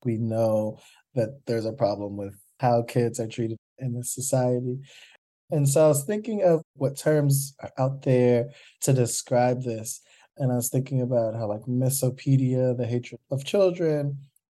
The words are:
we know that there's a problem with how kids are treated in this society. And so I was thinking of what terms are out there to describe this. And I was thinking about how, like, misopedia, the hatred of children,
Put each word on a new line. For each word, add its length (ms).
we 140
know 640
that 320
there's 200
a 80
problem 440
with 180
how 240
kids 360
are 80
treated 300
in 140
this 200
society. 680
And 180
so 180
I 20
was 160
thinking 400
of 180
what 220
terms 640
are 160
out 260
there 460
to 120
describe 680
this. 380
And 140
I 40
was 140
thinking 320
about 340
how, 120
like, 160
misopedia, 1120
the 80
hatred 340
of 120
children, 720